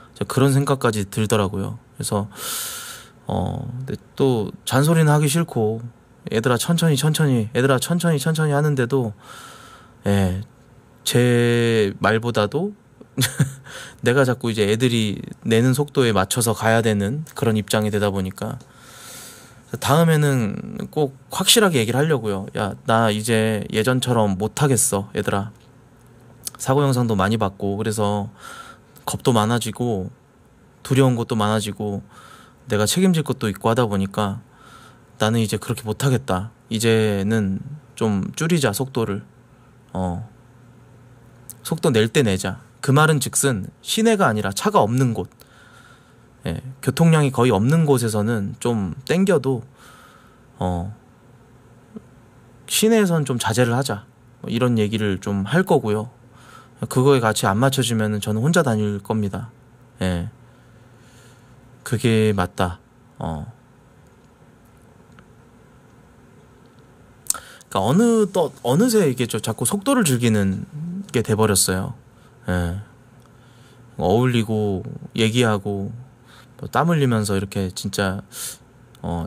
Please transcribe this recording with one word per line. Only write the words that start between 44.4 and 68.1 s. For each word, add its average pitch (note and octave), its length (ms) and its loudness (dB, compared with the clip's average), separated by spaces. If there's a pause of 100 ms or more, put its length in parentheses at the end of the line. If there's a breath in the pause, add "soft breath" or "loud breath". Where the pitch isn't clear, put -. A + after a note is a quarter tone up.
차가 G3+ 280 2
없는 A#2+ 320 2
곳, F#2+ 160 -8 (1200 loud breath)
예, E2 140 -6 (200)
교통량이 D#3 500 2
거의 B2+ 200 2
없는 C3+ 340 4
곳에서는 A2 760 0
좀 A2 340 -2 (120)
땡겨도, D3 580 0 (960 loud breath)
어, F2+ 360 -4 (1700)
시내에선 G3+ 580 2
좀 B2+ 120 -2
자제를 A#2 380 0
하자, B2 300 -4 (360)
뭐 - 80 -10
이런 A#2+ 280 2
얘기를 G#2+ 420 0
좀 G2+ 260 -4
할 D#3 180 2
거고요. A2+ 460 0 (800 loud breath)
그거에 C3+ 300 4
같이 A2+ 280 0
안 G2 100 2
맞춰지면은 A2+ 640 0
저는 A2 200 -2
혼자 E3 200 2
다닐 G#2+ 380 0
겁니다. G#2 520 -4 (500)
예. F2+ 280 -2 (1500 soft breath)
그게 A2 520 2
맞다. F2+ 440 -2 (380)
어. - 340 -8 (4000 loud breath)
그러니까 G2 120 -2
어느 G#3+ 500 4